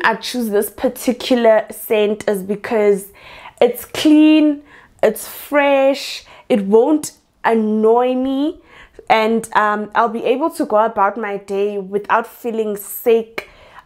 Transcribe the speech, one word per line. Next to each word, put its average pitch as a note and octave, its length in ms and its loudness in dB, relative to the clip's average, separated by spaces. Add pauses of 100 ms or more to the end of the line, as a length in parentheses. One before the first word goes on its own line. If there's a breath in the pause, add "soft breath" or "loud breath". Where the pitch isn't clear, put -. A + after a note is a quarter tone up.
I A3+ 100 2
choose A#3+ 360 -6
this G3+ 180 0
particular A3+ 1040 0
scent G#3+ 580 -2
is G3 140 -2
because G3+ 640 0 (520 loud breath)
it's - 240 2
clean, D4+ 800 4 (400 loud breath)
it's - 240 -2
fresh, C#4 960 0 (240 loud breath)
it A#3 180 0
won't B3+ 460 2 (320)
annoy A3 680 2
me, C4+ 460 -2 (500 loud breath)
and, A3 440 0
um, G#3 420 -2
I'll A3+ 140 2
be A3 160 -6
able C4+ 240 0
to D#4 160 -6
go G#3+ 180 2
about G#3 320 -2
my G3+ 220 -8
day G3+ 400 -4
without G3+ 500 -2
feeling A3 480 -6
sick, - 760 -2 (360 loud breath)